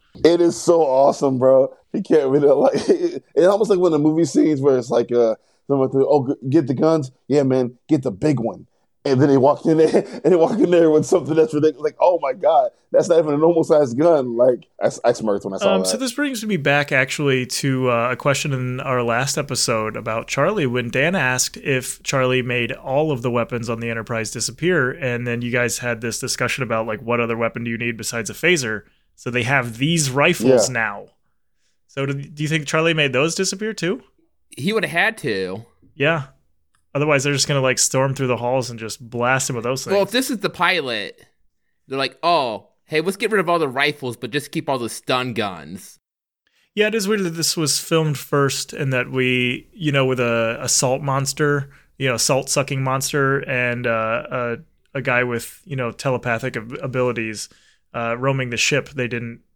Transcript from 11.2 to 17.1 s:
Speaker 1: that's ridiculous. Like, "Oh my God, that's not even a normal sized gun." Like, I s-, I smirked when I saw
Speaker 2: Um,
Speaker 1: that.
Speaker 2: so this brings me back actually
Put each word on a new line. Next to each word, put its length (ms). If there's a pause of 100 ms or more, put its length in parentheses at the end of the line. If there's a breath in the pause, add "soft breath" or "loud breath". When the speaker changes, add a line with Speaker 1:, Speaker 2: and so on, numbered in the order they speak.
Speaker 1:
that's 180
ridiculous. 300
Like, 180
"Oh 220
my 100
God, 380 (200)
that's 160
not 120
even 160
a 20
normal 260
sized 360
gun." 360
Like, 320 (140)
I 60
s-, 180
I 80
smirked 320
when 80
I 40
saw 180
Speaker 2:
Um, 60
Speaker 1:
that. 80
Speaker 2:
so 80
this 160
brings 300
me 140
back 340
actually 540